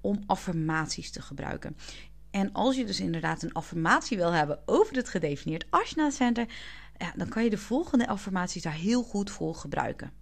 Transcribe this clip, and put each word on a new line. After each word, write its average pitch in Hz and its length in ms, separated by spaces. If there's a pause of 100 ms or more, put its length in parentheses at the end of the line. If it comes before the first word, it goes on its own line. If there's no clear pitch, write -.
om 202 220
affirmaties 160 840
te 143 100
gebruiken. - 560 (540)
En 202 220
als 254 220
je 254 100
dus 196 140
inderdaad 165 440
een 165 100
affirmatie 175 640
wil 170 140
hebben 151 340
over 311 300
het 254 140
gedefinieerd 156 600
Ajna 320 400
Center, 240 380 (500)
ja, 170 180
dan 190 140
kan 220 140
je 233 60
de 202 80
volgende 254 500
affirmaties 185 540
daar 160 120
heel 220 300
goed 202 280
voor 165 240
gebruiken. 139 560 (100)